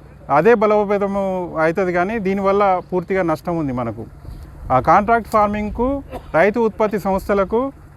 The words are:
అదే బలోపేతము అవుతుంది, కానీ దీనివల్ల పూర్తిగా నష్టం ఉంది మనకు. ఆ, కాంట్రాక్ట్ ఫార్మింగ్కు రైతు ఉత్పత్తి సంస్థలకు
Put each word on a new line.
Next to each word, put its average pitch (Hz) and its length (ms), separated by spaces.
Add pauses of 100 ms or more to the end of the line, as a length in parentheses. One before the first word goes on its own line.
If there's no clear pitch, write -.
(300)
అదే 160 240
బలోపేతము 202 1040
అవుతుంది, 175 320
కానీ 185 260
దీనివల్ల 196 640 (120)
పూర్తిగా 185 300
నష్టం 165 340
ఉంది 147 160
మనకు. 117 340 (680)
ఆ, 127 80
కాంట్రాక్ట్ 202 480
ఫార్మింగ్కు 214 760 (320)
రైతు 196 260
ఉత్పత్తి 214 380
సంస్థలకు 202 760 (240)